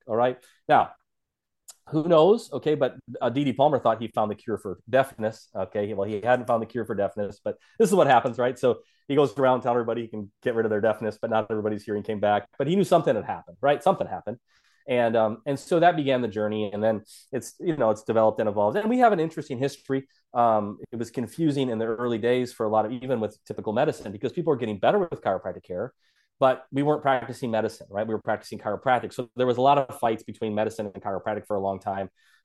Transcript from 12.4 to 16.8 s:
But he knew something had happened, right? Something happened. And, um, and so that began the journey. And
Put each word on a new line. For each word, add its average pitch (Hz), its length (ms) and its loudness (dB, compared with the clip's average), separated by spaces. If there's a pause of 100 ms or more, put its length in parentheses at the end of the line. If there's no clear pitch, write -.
But 139 100 -2
he 175 80 0
knew 202 100 4
something 156 300 2
had 98 100 -6
happened, 87 340 -10
right? 143 240 2
Something 175 240 2
happened. 101 300 -10 (500)
And, 120 280 2
um, 110 300 2
and 139 140 -4
so 170 220 0
that 170 160 6
began 135 240 0
the 117 80 -2
journey. 107 420 -2
And 104 100 -6